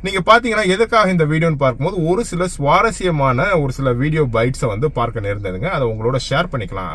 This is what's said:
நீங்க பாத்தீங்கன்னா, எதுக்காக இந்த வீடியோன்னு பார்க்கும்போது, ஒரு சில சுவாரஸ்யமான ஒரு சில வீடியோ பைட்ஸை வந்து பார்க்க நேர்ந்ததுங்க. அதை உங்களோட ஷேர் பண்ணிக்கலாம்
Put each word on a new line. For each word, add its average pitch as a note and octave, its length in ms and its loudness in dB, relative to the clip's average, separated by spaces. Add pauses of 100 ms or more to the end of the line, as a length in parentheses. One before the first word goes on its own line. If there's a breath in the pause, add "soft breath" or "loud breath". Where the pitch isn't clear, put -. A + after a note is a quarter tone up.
நீங்க G3 240 -2
பாத்தீங்கன்னா, A3 420 2
எதுக்காக G#3+ 440 2
இந்த E3 140 2
வீடியோன்னு D#3+ 300 0
பார்க்கும்போது, C#3+ 520 0
ஒரு G3 180 0
சில F3 220 -2
சுவாரஸ்யமான E3 1120 2
ஒரு C3+ 120 -2
சில C3 220 0
வீடியோ D3+ 320 2
பைட்ஸை A#2+ 420 0
வந்து A#2 240 -2
பார்க்க A#2 280 -4
நேர்ந்ததுங்க. G2+ 460 -4
அதை D#3 220 -2
உங்களோட A2 280 -2 (140)
ஷேர் F3 220 0
பண்ணிக்கலாம் F#2+ 440 -6